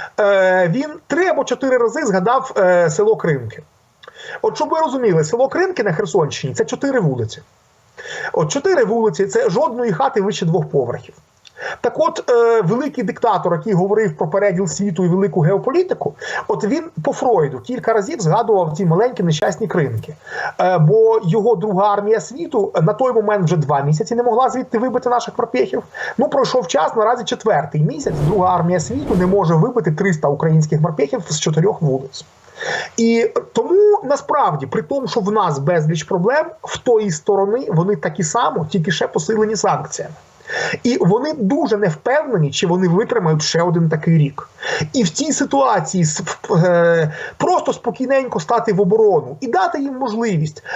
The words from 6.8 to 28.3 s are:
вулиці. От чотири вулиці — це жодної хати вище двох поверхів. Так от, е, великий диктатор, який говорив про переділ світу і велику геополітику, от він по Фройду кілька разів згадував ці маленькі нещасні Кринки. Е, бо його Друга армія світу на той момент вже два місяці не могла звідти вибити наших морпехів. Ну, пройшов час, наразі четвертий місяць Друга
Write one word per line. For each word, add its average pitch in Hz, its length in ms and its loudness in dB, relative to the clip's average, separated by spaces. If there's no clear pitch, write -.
вулиці. 127 420 -2
От 156 180 -2
чотири 285 320 2
вулиці — 214 440 0
це 220 220 0
жодної 240 440 0
хати 208 280 0
вище 196 240 -2
двох 165 240 0
поверхів. 120 460 -4
Так 240 140 -2
от, 320 340 -2
е, 233 320 4
великий 240 420 -2
диктатор, 190 500 0
який 170 200 -2
говорив 196 440 2
про 180 100 -2
переділ 196 400 0
світу 190 380 -2
і - 20 2
велику 185 340 2
геополітику, 240 720 0
от - 160 -4
він 277 200 -2
по 277 100 0
Фройду 156 460 0
кілька 233 340 -4
разів 226 280 -2
згадував 180 560 2
ці 196 80 0
маленькі 208 380 2
нещасні 175 440 0
Кринки. - 480 -4
Е, 180 180 2
бо 220 460 4
його 208 320 2
Друга 202 380 2
армія 202 260 2
світу 262 520 -4
на 202 120 2
той 254 200 0
момент 208 320 2
вже 170 120 2
два 139 240 0
місяці 156 340 0
не 240 80 2
могла 247 260 2
звідти 247 300 -4
вибити 247 300 -2
наших 240 280 -2
морпехів. - 460 -2
Ну, 294 120 2
пройшов 254 380 0
час, 294 280 0
наразі 233 280 2
четвертий 165 580 -2
місяць 202 340 -2
Друга 185 280 2